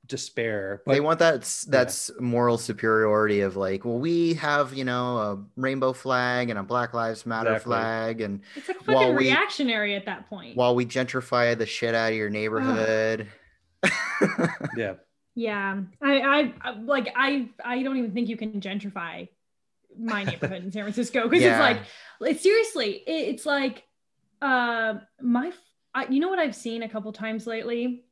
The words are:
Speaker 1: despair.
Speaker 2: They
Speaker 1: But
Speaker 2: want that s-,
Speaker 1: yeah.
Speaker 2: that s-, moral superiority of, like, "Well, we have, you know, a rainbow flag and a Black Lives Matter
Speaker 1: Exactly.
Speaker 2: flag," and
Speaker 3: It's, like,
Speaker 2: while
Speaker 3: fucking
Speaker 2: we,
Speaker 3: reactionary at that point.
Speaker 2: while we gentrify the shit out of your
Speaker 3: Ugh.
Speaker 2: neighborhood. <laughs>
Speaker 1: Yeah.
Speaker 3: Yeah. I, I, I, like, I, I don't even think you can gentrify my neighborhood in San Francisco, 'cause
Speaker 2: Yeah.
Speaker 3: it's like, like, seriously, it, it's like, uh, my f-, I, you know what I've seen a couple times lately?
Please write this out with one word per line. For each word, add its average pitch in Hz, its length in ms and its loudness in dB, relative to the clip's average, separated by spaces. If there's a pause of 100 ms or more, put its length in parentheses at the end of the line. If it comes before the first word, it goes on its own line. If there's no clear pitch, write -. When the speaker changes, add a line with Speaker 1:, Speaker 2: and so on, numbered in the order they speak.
Speaker 1:
despair. 104 800 -4
Speaker 2:
They 143 140 4
Speaker 1:
But 147 40 0
Speaker 2:
want 160 140 2
that 160 240 6
s-, - 260 -6
Speaker 1:
yeah. 143 40 0
Speaker 2:
that 127 160 6
s-, - 300 -6
moral 120 380 4
superiority 107 880 4
of, 95 140 0
like, 95 280 -2
"Well, 120 140 -2
we 165 360 2
have, 147 380 0
you 131 120 -4
know, 123 340 -2
a 101 260 -4 (160)
rainbow 131 320 0
flag 123 560 0
and 110 100 -2
a 98 40 -4
Black 120 320 -2
Lives 113 320 -2
Matter 113 240 0
Speaker 1:
Exactly. 110 220 -2
Speaker 2:
flag," 113 500 -2
and 101 180 -4 (140)
Speaker 3:
It's, 285 140 -12
like, 370 200 -8
Speaker 2:
while - 120 6
Speaker 3:
fucking - 160 6
Speaker 2:
we, 269 80 4
Speaker 3:
reactionary 262 720 0
at 196 100 -8
that - 240 -10
point. 170 260 -12
Speaker 2:
while 123 180 4
we 123 120 2
gentrify 123 720 2
the 113 80 0
shit 117 280 -2
out 113 180 2
of 110 40 0
your 107 120 -2
Speaker 3:
Ugh. 101 40 -2
Speaker 2:
neighborhood. 110 960 0 (560)
<laughs> - 960 0
Speaker 1:
Yeah. 101 180 -4 (400)
Speaker 3:
Yeah. 202 480 -4 (180)
I, 277 200 2
I, 277 420 2
I, 247 80 -6 (100)
like, 254 340 0
I, 269 360 0 (120)
I 247 200 -4
don't 269 160 -2
even 226 140 -2
think 240 160 -2
you 226 100 -4
can 214 240 -6
gentrify 190 680 -8 (680)
my 214 260 -2
neighborhood 180 400 -4
in 190 80 -8
San 208 120 -6
Francisco, 233 440 0
'cause 330 140 6
Speaker 2:
Yeah. - 100 8
Speaker 3:
it's - 80 4
like, 233 260 2 (340)
like, 311 200 0
seriously, 381 520 2 (140)
it, 320 280 -2
it's - 120 -12
like, 277 380 -2 (560)
uh, 240 540 0 (260)
my 247 280 2
f-, 359 120 -12 (340)
I, 262 140 -2
you 269 120 4
know 349 80 2
what 381 100 0
I've 294 160 0
seen 233 280 -6
a 220 60 -6
couple 214 240 -8
times 220 340 -6
lately? 240 640 -4